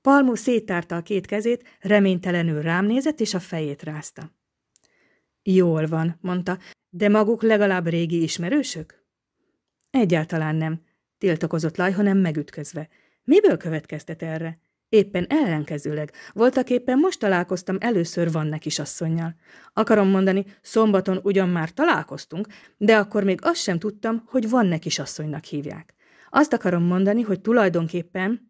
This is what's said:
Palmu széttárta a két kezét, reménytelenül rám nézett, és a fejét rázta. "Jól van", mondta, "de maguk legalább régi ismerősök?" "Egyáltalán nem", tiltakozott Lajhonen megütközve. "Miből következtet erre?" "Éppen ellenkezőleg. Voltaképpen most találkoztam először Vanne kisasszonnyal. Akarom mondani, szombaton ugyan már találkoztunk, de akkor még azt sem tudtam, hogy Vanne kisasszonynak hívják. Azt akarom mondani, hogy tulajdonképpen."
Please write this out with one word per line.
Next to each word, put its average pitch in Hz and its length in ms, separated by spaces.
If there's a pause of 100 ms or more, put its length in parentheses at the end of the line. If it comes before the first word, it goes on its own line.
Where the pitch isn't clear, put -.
Palmu 269 340
széttárta 208 600
a 170 60
két 185 240
kezét, 233 540
reménytelenül 180 800
rám 170 240
nézett, 269 340
és 214 140
a 175 60
fejét 151 420
rázta. 151 560 (1040)
"Jól 175 440
van", 160 340
mondta, 180 380 (320)
"de 185 180
maguk 214 340
legalább 202 440
régi 170 360
ismerősök?" 170 840 (840)
"Egyáltalán 160 680
nem", 160 240 (380)
tiltakozott 160 580
Lajhonen 196 400
megütközve. 156 720 (360)
"Miből 339 320
következtet 160 680
erre?" 165 360 (300)
"Éppen 196 400
ellenkezőleg. 151 840 (200)
Voltaképpen 247 680
most 359 200
találkoztam 185 640
először 170 520
Vanne 151 260
kisasszonnyal. 165 760 (380)
Akarom 214 360
mondani, 190 360 (180)
szombaton 190 600
ugyan 190 260
már 170 240
találkoztunk, 202 720 (300)
de 214 200
akkor 208 280
még 190 180
azt 339 200
sem 175 160
tudtam, 226 480
hogy 226 220
Vanne 208 300
kisasszonynak 151 680
hívják. - 500 (360)
Azt 294 220
akarom 175 300
mondani, 190 400
hogy 196 180
tulajdonképpen." 185 1080